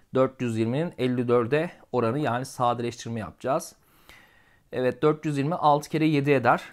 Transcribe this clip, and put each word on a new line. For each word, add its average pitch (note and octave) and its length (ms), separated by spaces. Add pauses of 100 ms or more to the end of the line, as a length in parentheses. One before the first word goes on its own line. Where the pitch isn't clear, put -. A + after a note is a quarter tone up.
(140)
Dört C3 280
yüz A2+ 160
yirminin B2+ 400
elli B2 300
dörde B2 440 (200)
oranı, A#2+ 280
yani B2+ 260
sadeleştirme A#2+ 760
yapacağız. B2+ 560 (960)
Evet, B2+ 300
dört D3+ 240
yüz D3 120
yirmi C#3+ 180
altı D3 340
kere D#3 160
yedi C#3+ 260
eder. C3+ 300 (120)